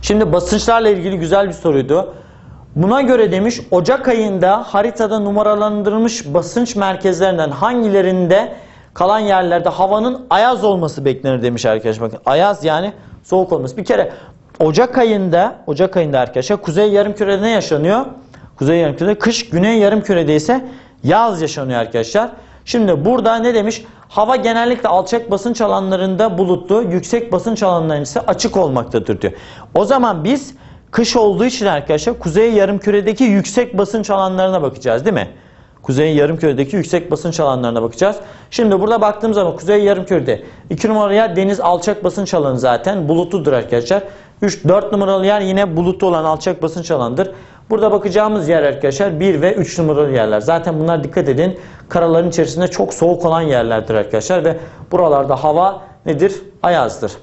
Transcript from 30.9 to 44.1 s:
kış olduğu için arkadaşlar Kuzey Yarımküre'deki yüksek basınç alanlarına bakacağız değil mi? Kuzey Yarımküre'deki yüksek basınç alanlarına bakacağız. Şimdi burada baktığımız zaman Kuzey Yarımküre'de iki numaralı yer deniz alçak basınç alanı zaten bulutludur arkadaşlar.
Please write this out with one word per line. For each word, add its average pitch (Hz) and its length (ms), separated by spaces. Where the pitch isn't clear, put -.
kış - 260
olduğu 208 280
için 247 220
arkadaşlar 160 520
Kuzey 214 340
Yarımküre'deki 202 720
yüksek 220 540
basınç 208 320
alanlarına 185 520
bakacağız 127 420
değil 208 100
mi? 107 140
Kuzey 151 320
Yarımküre'deki 147 600
yüksek 175 340
basınç 165 300
alanlarına 123 420
bakacağız. 190 340
Şimdi 208 300
burada 214 200
baktığımız 208 340
zaman 185 220
Kuzey 208 260
Yarımküre'de 180 600
iki 170 180
numaralı 208 260
yer 214 220
deniz 190 240
alçak 175 440
basınç 190 300
alanı 139 240
zaten 143 500
bulutludur 165 440
arkadaşlar. 120 500